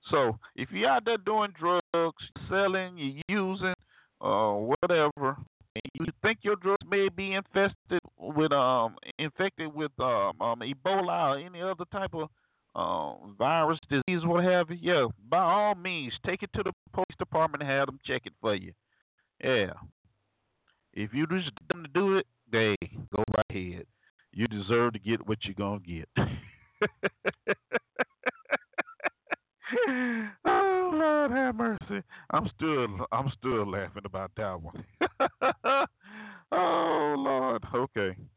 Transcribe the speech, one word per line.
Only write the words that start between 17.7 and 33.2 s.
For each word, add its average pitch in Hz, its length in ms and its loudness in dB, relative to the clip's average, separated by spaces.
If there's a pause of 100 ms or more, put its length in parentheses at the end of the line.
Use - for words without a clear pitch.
have 139 140 2
them 135 200 -10
check 127 200 -2
it 101 160 -14
for 107 140 2
you. 90 180 -8 (680)
Yeah. 101 300 2 (1200)
If 104 200 -6
you 147 140 2
just 170 240 -2 (180)
didn't 165 240 -6
do 190 240 2
it, 190 100 -2 (240)
hey, 110 240 4 (400)
go 110 80 2 (120)
right 107 140 2
ahead. 90 360 -8 (480)
You 113 140 0
deserve 113 460 2
to 107 60 -8
get 107 280 -2
what 107 180 0
you're 101 80 -8
gonna 101 260 -4
get. 85 360 -10
<laughs> - 120 2 (4000)
Oh, 381 480 4
Lord 302 380 4
have 254 240 2
mercy! 208 480 -2 (280)
I'm - 240 2
still, 151 320 0 (240)
I'm 135 260 0